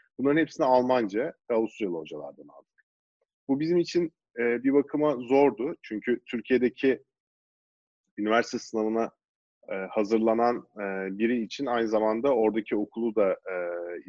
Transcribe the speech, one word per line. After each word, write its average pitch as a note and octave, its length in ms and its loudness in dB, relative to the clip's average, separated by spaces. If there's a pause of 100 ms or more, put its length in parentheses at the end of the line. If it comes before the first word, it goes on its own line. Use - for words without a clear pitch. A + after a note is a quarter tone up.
(180)
bunların C#3+ 220 2
hepsini D#3 260 -2
Almanca B2+ 680 2 (160)
ve A#2+ 40 2
Avusturyalı G#2+ 420 -2
hocalardan C#2+ 520 -12
aldık. - 360 -20 (640)
Bu C3+ 120 0
bizim E3+ 180 2
için, E3+ 340 0 (260)
eee, A#2+ 260 0
bir C3+ 100 4
bakıma C#3+ 420 2
zordu. B2+ 680 2
Çünkü A2+ 380 -4 (100)
Türkiye'deki B2 720 0 (1160)
üniversite A2+ 400 0
sınavına, A2 520 -4 (600)
eee, F#2+ 200 -6
hazırlanan, A2+ 760 2 (100)
eee, F#2+ 400 -6
biri A2+ 240 0
için C#3 240 -8
aynı A#2 220 0
zamanda A2 460 2
oradaki A2 420 0
okulu A2 400 -4
da, G2 200 2 (120)
eee, F2 600 -8